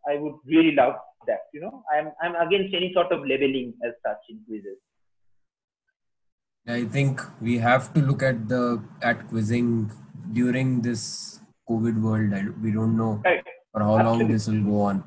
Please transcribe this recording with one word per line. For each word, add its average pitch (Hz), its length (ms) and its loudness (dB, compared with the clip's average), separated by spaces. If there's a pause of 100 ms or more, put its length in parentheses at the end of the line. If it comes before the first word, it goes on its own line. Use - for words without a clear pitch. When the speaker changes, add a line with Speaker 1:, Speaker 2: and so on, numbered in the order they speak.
Speaker 1:
I 147 80 0
would 147 180 -6 (100)
really 156 280 6
love 135 220 4 (320)
that. 107 140 -2 (120)
You 147 100 -14
know, 226 200 -14 (100)
I'm, 151 200 -2 (100)
I'm 175 120 -4 (120)
against 190 280 0
any 180 200 -2
sort 180 160 2
of 147 160 -2
labeling 135 480 -2 (100)
as 117 80 -4 (140)
such 107 220 -6
in 110 180 -18
quizzes. 101 320 -12 (1900)
Speaker 2:
I 120 160 -2
think 135 360 0 (200)
we 117 180 0
have 120 360 4
to 160 60 6
look 139 220 2
at 117 260 0
the, 120 340 0 (200)
at 117 260 -2
quizzing 113 600 0 (420)
during 123 500 2
this - 580 -6 (280)
covid 113 320 0
world. 110 320 2
I, 98 120 -2 (180)
we 110 80 0
don't 110 260 2
know 110 280 0
Speaker 1:
Correct. - 240 0 (240)
Speaker 2:
for 107 80 -2
how 107 140 4
long 110 60 6
Speaker 1:
Absolutely. 113 340 4
Speaker 2:
this 107 140 -2
will 107 140 0
go 104 200 2
on. 98 240 0